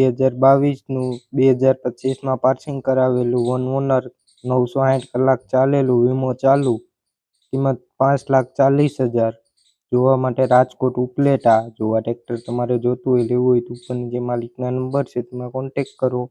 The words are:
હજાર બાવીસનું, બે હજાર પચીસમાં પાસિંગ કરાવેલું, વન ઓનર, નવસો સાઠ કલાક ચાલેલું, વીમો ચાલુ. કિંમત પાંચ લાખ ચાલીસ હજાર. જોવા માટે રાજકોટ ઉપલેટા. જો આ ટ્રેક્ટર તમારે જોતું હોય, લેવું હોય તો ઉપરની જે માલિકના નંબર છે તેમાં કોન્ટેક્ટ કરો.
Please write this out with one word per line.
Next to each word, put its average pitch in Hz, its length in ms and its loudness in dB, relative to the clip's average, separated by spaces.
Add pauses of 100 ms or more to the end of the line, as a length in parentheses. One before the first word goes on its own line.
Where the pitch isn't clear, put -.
હજાર 127 300 0
બાવીસનું, 135 720 0 (220)
બે 131 140 0 (100)
હજાર 131 220 2
પચીસમાં 131 640 -6
પાસિંગ 135 440 -2
કરાવેલું, 127 640 0
વન 127 240 -2
ઓનર, 135 360 -2 (400)
નવસો 123 360 -2
સાઠ 131 300 0
કલાક 131 380 0
ચાલેલું, 131 540 2
વીમો 131 320 0
ચાલુ. 135 400 2 (760)
કિંમત 135 260 -2 (180)
પાંચ 139 340 0
લાખ 131 240 2
ચાલીસ 139 420 2 (100)
હજાર. 113 280 -2 (580)
જોવા 127 240 4
માટે 131 300 -2
રાજકોટ 127 500 2
ઉપલેટા. 127 640 2 (100)
જો 110 160 -8
આ 110 140 0
ટ્રેક્ટર 120 400 -8
તમારે 120 380 -4
જોતું 123 340 -2
હોય, 120 120 2
લેવું 123 220 0
હોય 123 140 4
તો 120 120 -14
ઉપરની 123 380 -8
જે 123 100 -4
માલિકના 123 500 -6
નંબર 131 340 -4
છે - 180 -6
તેમાં 123 280 -10
કોન્ટેક્ટ 131 480 -8
કરો. 123 320 -2